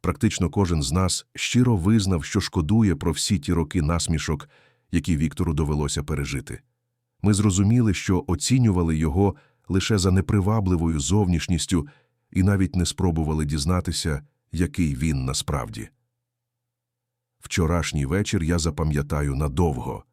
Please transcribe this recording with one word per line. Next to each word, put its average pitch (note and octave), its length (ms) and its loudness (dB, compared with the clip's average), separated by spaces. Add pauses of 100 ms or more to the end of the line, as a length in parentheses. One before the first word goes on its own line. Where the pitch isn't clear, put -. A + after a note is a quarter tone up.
Практично F2+ 500 0
кожен F2 320 0
з C2+ 100 -4
нас F#2 420 -2
щиро A#2+ 420 2
визнав, F#2+ 480 2
що - 160 -2
шкодує F#2 560 2
про E2+ 160 -2
всі F2+ 260 0
ті F2+ 140 -2
роки E2 300 0
насмішок, D#2 680 -2 (440)
які E2+ 240 0
Віктору D#2 380 -2
довелося D2 480 -2
пережити. C2+ 600 -8 (600)
Ми G#2 120 4
зрозуміли, G#2 600 4
що F#2 320 0
оцінювали F#2 680 2
його E2 400 2 (320)
лише G2 300 0
за F#2 120 2
непривабливою F#2 880 2
зовнішністю F2 880 0 (440)
і F#2 120 0
навіть F#2+ 340 2
не F2 100 2
спробували D#2 580 0
дізнатися, D#2 760 -2 (300)
який D#2+ 420 -2
він C2+ 300 -2
насправді. B1 640 -6 (1500)
Вчорашній D#2+ 680 -2
вечір F#2 360 -2
я E2 160 0
запам'ятаю D2 760 -2
надовго. C2+ 760 -2